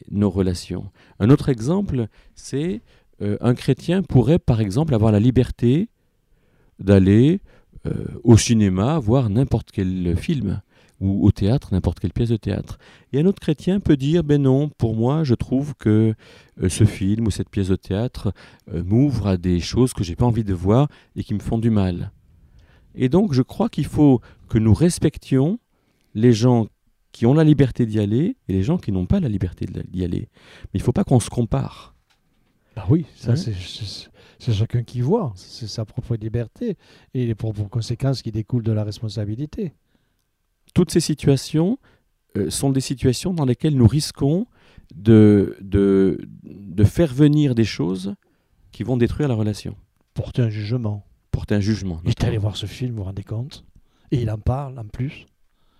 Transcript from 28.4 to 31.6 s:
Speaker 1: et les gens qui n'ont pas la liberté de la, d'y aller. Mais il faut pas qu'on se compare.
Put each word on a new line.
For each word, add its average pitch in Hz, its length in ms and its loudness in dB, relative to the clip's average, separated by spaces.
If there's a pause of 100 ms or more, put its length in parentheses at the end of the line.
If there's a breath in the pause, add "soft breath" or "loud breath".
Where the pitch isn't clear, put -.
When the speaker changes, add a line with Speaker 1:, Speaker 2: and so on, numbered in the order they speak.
Speaker 1:
et 95 60 -2
les 95 100 2
gens 156 140 0
qui 104 160 -6
n'ont 90 120 -2
pas 202 140 0
la 160 80 -2
liberté 92 380 -4
de 92 140 -10
la, - 40 -10
d'y 92 220 -6
aller. 92 240 -6 (340 loud breath)
Mais - 160 -6
il - 20 -8
faut 123 120 0
pas 196 100 0
qu'on 131 160 4
se - 100 -6
compare. - 640 -6 (840)